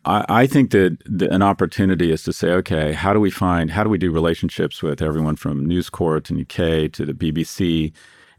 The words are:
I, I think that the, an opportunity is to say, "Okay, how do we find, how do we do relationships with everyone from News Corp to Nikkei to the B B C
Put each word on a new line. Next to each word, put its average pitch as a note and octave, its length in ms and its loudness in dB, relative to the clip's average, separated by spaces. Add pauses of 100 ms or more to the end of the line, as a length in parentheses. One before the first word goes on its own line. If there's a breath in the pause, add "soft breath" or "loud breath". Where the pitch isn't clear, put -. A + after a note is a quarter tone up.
I, G#2 240 2
I A#2+ 180 4
think C3+ 240 4
that F#2 340 4
the, F2+ 280 -2
an F#2 80 4
opportunity F#2 720 2
is D#2 120 -2
to G2 100 -4
say, - 180 -2
"Okay, D#2+ 420 0
how F#2 200 0
do G#2+ 60 4
we G2 120 2
find, F2 400 0
how G2+ 120 0
do A2 60 0
we G#2 80 2
do E2+ 140 0
relationships D#2+ 720 -2
with D2+ 180 -4
everyone D#2 360 -2
from C#2+ 280 -4
News F2 240 -2
Corp D#2 360 -2
to - 80 -8
Nikkei D#2+ 600 -2
to D#2 120 -6
the D2 100 -6
B D#2 160 -4
B D#2+ 120 -2
C D#2+ 500 -2 (460 soft breath)